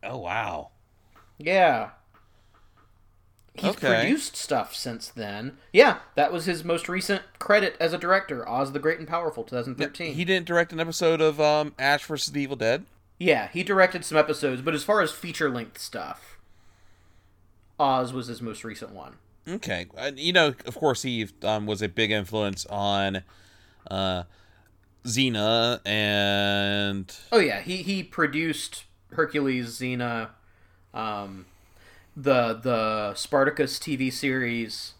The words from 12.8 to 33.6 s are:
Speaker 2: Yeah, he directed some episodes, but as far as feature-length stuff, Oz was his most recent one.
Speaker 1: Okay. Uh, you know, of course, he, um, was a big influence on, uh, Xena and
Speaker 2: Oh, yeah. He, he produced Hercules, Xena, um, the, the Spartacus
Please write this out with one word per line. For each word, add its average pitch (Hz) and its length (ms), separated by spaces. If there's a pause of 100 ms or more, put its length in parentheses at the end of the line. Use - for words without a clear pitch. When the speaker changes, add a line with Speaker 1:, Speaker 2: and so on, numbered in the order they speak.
Speaker 2:
Yeah, 120 300
he 180 160
directed 185 400
some 156 120
episodes, 143 460
but 156 120
as 143 100
far 208 160
as 160 100
feature-length 131 680
stuff, - 600 (1400)
Oz 131 320
was 123 160
his 113 120
most 113 220
recent 107 300
one. 69 240 (320)
Speaker 1:
Okay. 92 380 (100)
Uh, 139 180
you 156 180
know, 160 220 (100)
of 120 120
course, 139 260
he, 117 240 (160)
um, 107 240
was 104 160
a 107 60
big 107 240
influence 101 540
on, 98 580 (680)
uh, 95 320 (840)
Xena 117 800
and 101 1300 (200)
Speaker 2:
Oh, 233 80
yeah. 113 200
He, 185 180
he 185 260
produced 156 800 (260)
Hercules, 135 680
Xena, 120 480 (680)
um, 101 520 (760)
the, 127 320
the 110 600
Spartacus 139 640